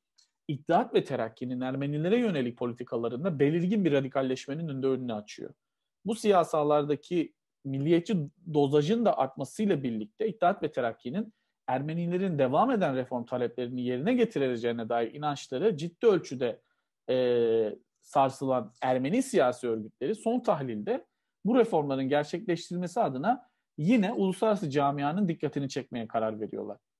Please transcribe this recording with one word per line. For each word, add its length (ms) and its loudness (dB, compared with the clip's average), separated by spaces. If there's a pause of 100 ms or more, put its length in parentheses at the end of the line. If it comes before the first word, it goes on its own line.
(480)
İttihat 460 0
ve 100 4
Terakki'nin 580 -6
Ermenilere 560 -2
yönelik 400 0
politikalarında 800 -4
belirgin 460 2
bir 60 4
radikalleşmenin 760 -2
önünde, 200 -4
önünü 260 -2
açıyor. 400 -10 (520)
Bu 100 -2
siyasalardaki 1200 2 (300)
milliyetçi 640 0 (240)
dozajın 520 4
da 120 2
artmasıyla 680 -2
birlikte 440 -4
İttihat 360 0
ve 80 -4
Terakki'nin 640 -6 (340)
Ermenilerin 720 -2
devam 320 4
eden 240 0
reform 300 -4
taleplerini 560 -4
yerine 320 0
getireceğine 760 0
dair 240 -2
inançları 640 -4
ciddi 300 -2
ölçüde, 540 0 (480)
e, 640 2 (260)
sarsılan 800 0
Ermeni 420 0
siyasi 440 2
örgütleri 480 -4
son 240 -2
tahlilde 680 -2 (400)
bu 140 4
reformların 500 2
gerçekleştirilmesi 920 -2
adına 500 0 (280)
yine 360 4
uluslararası 560 0
camianın 580 2
dikkatini 420 -2
çekmeye 380 -6
karar 320 -2
veriyorlar. 380 -8 (220)